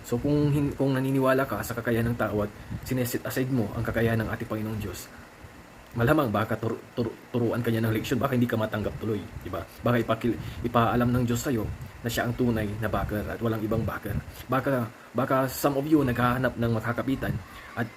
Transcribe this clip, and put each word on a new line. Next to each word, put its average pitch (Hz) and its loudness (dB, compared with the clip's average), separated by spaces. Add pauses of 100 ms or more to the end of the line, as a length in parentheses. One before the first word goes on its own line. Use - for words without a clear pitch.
So, 120 -2
kung 147 4
hin-, 143 2
kung 135 2
naniniwala 131 2
ka 104 -2
sa - -6
kakayahan 117 0
ng 117 -2
tao 104 2
at 104 -6 (320)
sineset 127 -2
aside 131 0
mo 120 2
ang 117 -2
kakayahan 113 2
ng - -2
ating - -6
Panginoong 107 -4
Diyos, 92 -8 (880)
malamang 127 4
baka 107 2
turu-, - -4 (160)
turu-, 117 -2 (120)
turuan 117 0
ka 117 -2
niya 113 2
ng 110 2
leksyon, 110 0
baka 131 2
hindi 120 4
ka 117 2
matanggap 107 -2
tuloy, 107 -2 (240)
di - -8
ba? 87 -4
Baka 120 0
ipakil-, 113 -2
ipaalam 120 4
ng 123 4
Diyos 117 0
sa'yo 117 0 (380)
na 120 -4
siya 117 -2
ang 117 -2
tunay 117 2 (160)
na 104 0
backer 98 -2
at - -10
walang 110 0
ibang 110 0
backer. 101 -4 (320)
Baka, 127 0 (240)
baka 131 2
some 139 0
of 139 -2
you 156 6
naghahanap 123 2
ng 117 2
makakapitan 117 0 (420)
at 120 -2 (100)